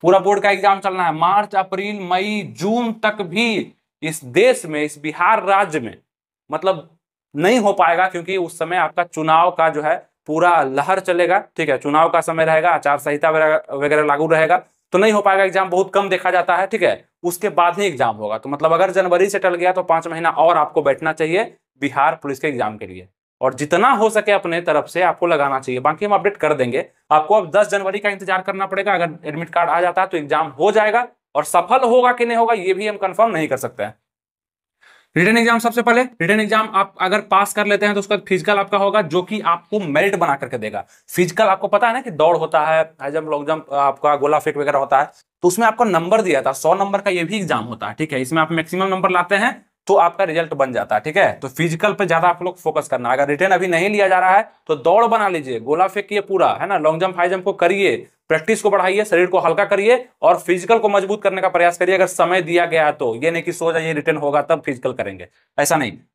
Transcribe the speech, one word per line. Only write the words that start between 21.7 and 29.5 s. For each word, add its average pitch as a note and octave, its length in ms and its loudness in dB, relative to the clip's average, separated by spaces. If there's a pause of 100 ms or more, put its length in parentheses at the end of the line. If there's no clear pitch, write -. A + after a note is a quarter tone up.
बिहार C#3+ 400 0
पुलिस C#3 180 -8
के D#3 80 -4
एग्जाम A2 280 -4
के G#2 100 -14
लिए, F#2 220 -18 (320)
और C3 140 0
जितना F3 380 2
हो A3 180 2
सके G#3+ 220 0
अपने F3 300 -2
तरफ D3+ 260 0
से F3 140 -2
आपको F3 240 0
लगाना C#3+ 340 0
चाहिए। B2+ 200 -6
बाकी D#3 260 -2
हम G3+ 80 0
अपडेट G3 220 0
कर D3+ 180 0
देंगे, C3 300 -2 (260)
आपको D#3 260 2
अब F3+ 160 0
दस G3+ 180 2
जनवरी G3 280 -4
का G#3 120 -2
इंतजार F#3 320 -4
करना G3 240 -6
पड़ेगा। F#3+ 280 -2
अगर E3+ 300 -2
एडमिट D#3 260 -8